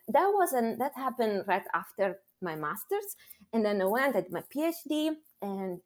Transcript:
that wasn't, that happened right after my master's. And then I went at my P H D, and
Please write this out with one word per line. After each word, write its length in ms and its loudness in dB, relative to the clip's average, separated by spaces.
that 260 6
wasn't, 460 2
that 160 -2
happened 500 0
right 280 0
after 460 -2
my 140 -4
master's. 600 -4
And 120 2
then 160 2
I 40 2
went 300 2
at 160 0
my 180 -4
P 160 -2
H 100 0
D, 240 0
and 440 -4